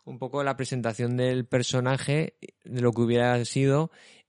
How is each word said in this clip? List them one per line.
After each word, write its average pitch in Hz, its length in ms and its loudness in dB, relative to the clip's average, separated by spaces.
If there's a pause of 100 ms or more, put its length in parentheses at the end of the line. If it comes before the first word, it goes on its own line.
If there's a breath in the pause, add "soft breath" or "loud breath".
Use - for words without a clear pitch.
un 131 140 -14
poco 135 240 -4
la 135 120 0
presentación 123 640 -4
del 127 280 0
personaje, 131 880 0 (280)
de 123 180 -6
lo 120 120 4
que 113 80 0
hubiera 120 420 4
sido 135 480 2 (380 loud breath)